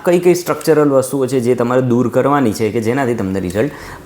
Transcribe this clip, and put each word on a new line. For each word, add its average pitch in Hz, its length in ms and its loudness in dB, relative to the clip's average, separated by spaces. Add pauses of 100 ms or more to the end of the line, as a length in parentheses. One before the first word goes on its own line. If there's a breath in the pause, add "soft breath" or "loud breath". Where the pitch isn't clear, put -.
કઈ 175 140 4
કઈ 175 160 4
સ્ટ્રક્ચરલ 151 540 0
વસ્તુઓ 135 380 0
છે 131 140 0
જે 120 140 2
તમારે 123 280 0
દૂર 123 260 2
કરવાની 127 440 0
છે 107 180 -2
કે 113 100 -2
જેનાથી 120 340 -2
તમને 95 260 -2
રિઝલ્ટ 95 300 -2 (360 loud breath)